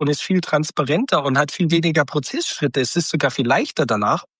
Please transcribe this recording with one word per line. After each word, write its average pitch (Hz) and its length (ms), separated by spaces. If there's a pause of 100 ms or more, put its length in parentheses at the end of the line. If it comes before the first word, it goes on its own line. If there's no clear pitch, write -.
und 147 80
ist 147 120
viel 185 200
transparenter 156 800
und 135 140
hat 147 140
viel 165 200
weniger 160 320
Prozessschritte. 143 800
Es - 160
ist 170 120
sogar 139 220
viel 120 160
leichter 139 380
danach. 113 400 (140)